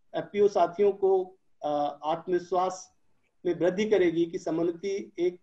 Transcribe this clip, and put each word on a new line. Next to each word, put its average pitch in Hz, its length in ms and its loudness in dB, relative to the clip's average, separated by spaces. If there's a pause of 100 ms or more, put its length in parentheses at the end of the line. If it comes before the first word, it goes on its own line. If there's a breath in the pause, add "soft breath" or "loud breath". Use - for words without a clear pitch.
(160)
एफपीओ 202 320 2
साथियों 196 440 2
को, 190 460 0 (260)
अ, 147 400 -2
आत्मविश्वास 180 920 -2 (500)
में 175 80 0
वृद्धि 180 360 0
करेगी 175 360 2
कि 170 120 -6
समन्विति 170 800 -4
एक 180 240 -2